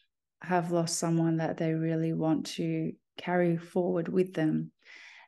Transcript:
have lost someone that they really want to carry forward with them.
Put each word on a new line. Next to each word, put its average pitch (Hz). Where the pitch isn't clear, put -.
have 175
lost 170
someone 165
that 160
they 160
really 160
want 160
to 160
carry 175
forward 175
with 185
them. 156